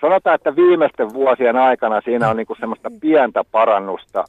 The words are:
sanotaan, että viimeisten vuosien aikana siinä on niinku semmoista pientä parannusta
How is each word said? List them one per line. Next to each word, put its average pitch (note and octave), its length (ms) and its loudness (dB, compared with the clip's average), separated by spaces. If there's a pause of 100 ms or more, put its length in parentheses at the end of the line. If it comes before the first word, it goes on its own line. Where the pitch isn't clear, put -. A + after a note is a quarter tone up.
sanotaan, F3 340 0
että D3 220 -2
viimeisten D#3+ 560 2
vuosien B2+ 440 0
aikana B2 440 0
siinä A#2 300 -2
on A2 60 -4
niinku A2 180 -8
semmoista A2+ 360 -10 (100)
pientä B2+ 520 0
parannusta G2 760 -2